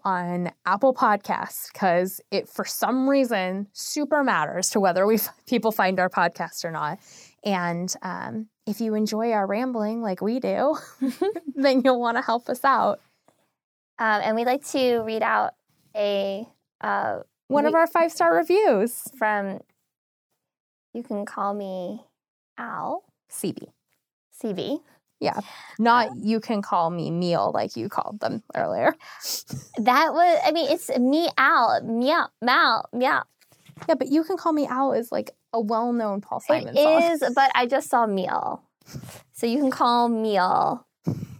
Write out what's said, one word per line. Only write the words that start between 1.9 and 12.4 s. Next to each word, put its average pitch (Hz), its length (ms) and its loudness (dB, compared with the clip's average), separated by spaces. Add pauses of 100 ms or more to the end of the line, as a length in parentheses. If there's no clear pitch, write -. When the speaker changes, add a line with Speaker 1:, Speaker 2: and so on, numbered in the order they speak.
Speaker 1:
it, - 180 -4
for - 160 -8
some 262 440 0
reason, 202 640 0
super 294 520 -2
matters 180 460 0
to 220 100 2
whether 185 260 4
we 220 100 4
f-, 214 120 -2 (180)
people 220 240 0
find 190 300 0
our 180 100 2
podcast 170 540 -2
or 165 80 -6
not. 151 260 -6 (460)
And, 175 580 -2
um, 214 460 -8 (180)
if 208 140 -6
you 220 140 -2
enjoy 214 380 0
our 202 140 0
rambling 226 560 -2
like 190 180 -4
we 226 200 -2
do, 254 360 0 (240)
<laughs> - 0 -
Speaker 2:
<laughs> 339 540 -4
Speaker 1:
then 269 300 2
you'll 254 160 4
wanna 233 220 0
help 233 260 -2